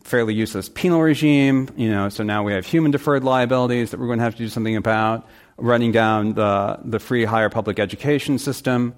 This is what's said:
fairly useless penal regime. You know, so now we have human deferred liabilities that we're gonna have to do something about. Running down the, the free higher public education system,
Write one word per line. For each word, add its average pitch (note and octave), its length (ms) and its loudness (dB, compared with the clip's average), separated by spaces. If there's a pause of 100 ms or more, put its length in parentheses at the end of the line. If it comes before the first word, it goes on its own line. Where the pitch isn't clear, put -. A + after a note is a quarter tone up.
fairly A2+ 320 0
useless G#2+ 340 -4
penal E3+ 320 0
regime. C#3 760 2
You A#2 140 0
know, G2+ 200 0
so A2 140 -6
now G#2 200 -2
we G#2 100 -2
have F#2+ 140 -4
human D#3+ 240 2
deferred C#3+ 320 0
liabilities B2 640 0
that F#2 100 -10
we're B2 80 -6
gonna A#2 140 0
have A#2 140 -2
to A#2 80 -8
do A2 60 -4
something A2 260 -2
about. A2 520 0 (340)
Running A#2+ 300 2
down A2 440 2
the, G2+ 500 0
the A2 140 -4
free A#2+ 260 -2
higher A2 240 2
public G#2+ 300 -4
education C3 600 -2
system, B2 580 -2